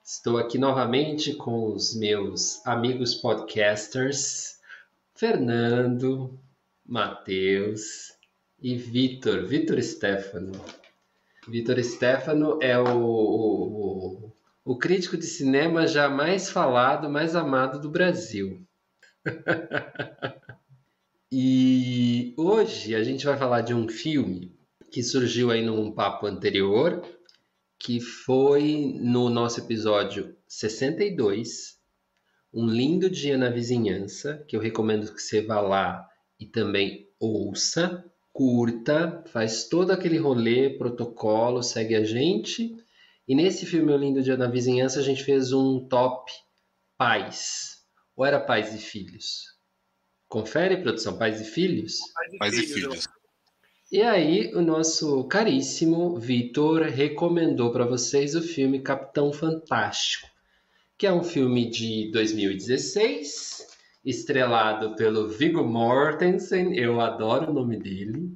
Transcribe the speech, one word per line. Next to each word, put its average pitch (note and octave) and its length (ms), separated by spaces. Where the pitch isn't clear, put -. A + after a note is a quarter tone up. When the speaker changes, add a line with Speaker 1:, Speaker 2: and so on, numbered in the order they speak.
Speaker 1:
Estou - 360
aqui A#2 200
novamente C3+ 760
com A2+ 380
os G2 200
meus G#2 720
amigos B2 480
podcasters, A2+ 1400
Fernando, B2+ 1300
Matheus G2 1300
e B2+ 160
Vitor, A#2 680
Vitor D3+ 380
Stefano. F#2+ 680
Vitor A#2 360
Stefano D3+ 760
é B2 180
o, B2 80
o, G#2+ 1400
o, - 60
o B2+ 120
crítico F3+ 380
de D#3+ 100
cinema D3+ 600
jamais D3 640
falado, C#3+ 580
mais D#3 280
amado C3+ 440
do D3+ 100
Brasil. B2 720
<laughs> - 1200
E B2+ 1080
hoje E3+ 580
a A2 80
gente C3+ 200
vai C#3 140
falar A#2+ 240
de A2+ 100
um A#2 160
filme G#2+ 640
que B2+ 120
surgiu A#2+ 480
aí A2+ 120
num A2 280
papo - 340
anterior, G2+ 800
que A#2+ 240
foi C#3+ 960
no B2 300
nosso A#2 300
episódio G#2 760
sessenta - 560
e G3 120
dois, A#2 640
Um A#2 140
Lindo D3 460
Dia C#3+ 260
na B2+ 120
Vizinhança, A#2 960
que - 80
eu A2 40
recomendo A2 540
que - 80
você - 200
vá G#2+ 200
lá F#2+ 480
e G#2+ 80
também G2+ 600
ouça, A2+ 840
curta, B2+ 960
faz - 380
todo F#3 260
aquele E3+ 260
rolê, C3 540
protocolo, A#2+ 880
segue A2+ 320
a G#2+ 100
gente. F3 720
E C3 80
nesse F3+ 320
filme, D3+ 260
Um C#3+ 40
Lindo C#3 260
Dia C3 120
na B2 120
Vizinhança, B2+ 520
a C#3 40
gente C3+ 200
fez C3+ 300
um C3+ 340
top B2+ 440
pais. - 840
Ou B2+ 100
era C#3+ 140
pais A2 340
e G#2+ 60
filhos? - 680
Confere, E3 500
produção, - 400
pais A2 240
e - 20
filhos? - 540
Speaker 2:
Pais - 200
e G3 40
Speaker 3:
Pais - 160
e A#2+ 80
Speaker 2:
filhos. D3 140
Speaker 3:
filhos. C3 320
Speaker 1:
E F#3+ 120
aí, F#3+ 500
o F3 80
nosso D#3 600
caríssimo E3+ 960
Vitor C3 640
recomendou D3 880
pra B2 120
vocês C#3 520
o E3+ 80
filme C3+ 360
Capitão C#3+ 540
Fantástico, - 960
que G3+ 120
é F#3+ 40
um F3 120
filme B2 440
de A2 440
dois A2 200
mil G2+ 200
e F#2+ 40
dezesseis, D3+ 1120
estrelado A#2 920
pelo A2 320
Viggo D#3+ 360
Mortensen, D3+ 1120
eu A#2 240
adoro A2+ 480
o D3+ 40
nome A#2+ 260
dele G#2+ 560